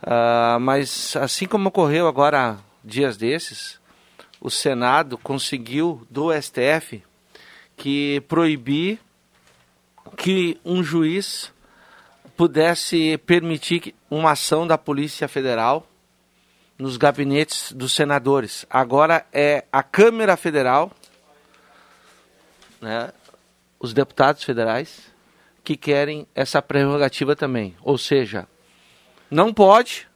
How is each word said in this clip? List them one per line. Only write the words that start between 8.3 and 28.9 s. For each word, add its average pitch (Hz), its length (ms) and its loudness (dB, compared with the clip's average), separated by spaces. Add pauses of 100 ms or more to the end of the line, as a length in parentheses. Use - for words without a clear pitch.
que 180 480 0
um 180 180 -2
juiz 165 680 -2 (840)
pudesse 160 840 2
permitir 170 600 0
que, - 140 -16 (160)
uma 156 220 2
ação 156 340 0
da 160 120 2
Polícia 147 500 -6
Federal 131 580 -2 (920)
nos 131 180 -6
gabinetes 143 760 0
dos 131 200 -6
senadores. 139 760 0
Agora 139 640 2
é 147 400 0
a 135 100 2
Câmara 220 540 4
Federal, 143 540 0 (1900)
né, 117 300 -8 (680)
os 120 120 -8
deputados 139 520 2
federais, 117 560 -4 (640)
que 156 140 -4
querem 147 580 -2
essa 135 260 0
prerrogativa 139 720 0
também. 117 480 -4
Ou 135 140 0
seja, 110 500 -2 (840)